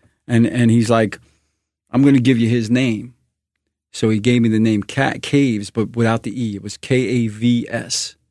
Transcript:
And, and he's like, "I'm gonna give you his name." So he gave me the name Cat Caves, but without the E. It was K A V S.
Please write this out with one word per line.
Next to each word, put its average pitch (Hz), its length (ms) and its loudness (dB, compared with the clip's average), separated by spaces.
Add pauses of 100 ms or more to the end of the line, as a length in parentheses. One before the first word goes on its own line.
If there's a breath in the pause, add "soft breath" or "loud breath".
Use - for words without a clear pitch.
(260)
And, 117 180 2
and 117 280 2
he's 113 180 2
like, 110 300 0 (680)
"I'm 127 120 2
gonna 139 160 6
give 123 200 2
you 113 100 2
his 117 200 0
name." 120 460 -2 (760)
So 110 180 0
he 110 80 2
gave 120 240 2
me 117 60 2
the 110 100 0
name 110 240 2
Cat - 400 -4
Caves, 120 480 -2
but 110 260 -4
without 113 280 0
the 107 80 -8 (100)
E. 107 140 -6
It 101 80 -14
was 104 140 -14
K - 180 -2
A 120 320 0
V 113 420 0
S. - 460 -8 (140)